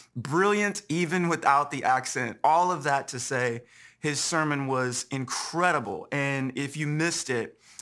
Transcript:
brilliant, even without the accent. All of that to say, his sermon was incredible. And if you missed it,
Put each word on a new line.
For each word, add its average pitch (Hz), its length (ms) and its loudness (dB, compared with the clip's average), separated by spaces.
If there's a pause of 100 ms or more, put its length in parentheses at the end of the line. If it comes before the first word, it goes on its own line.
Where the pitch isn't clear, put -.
(160)
brilliant, 196 720 2
even 170 380 0
without 147 440 4
the 139 120 -4
accent. 123 600 0
All 170 280 4
of 151 120 -4
that 139 240 0
to 127 120 -8
say, 123 440 -2 (360)
his 147 200 -2
sermon 147 480 0
was 127 420 -2
incredible. 135 1040 -2
And 139 440 -2
if 143 220 -6
you 151 80 -4
missed 156 460 -2
it, 117 280 -4 (220)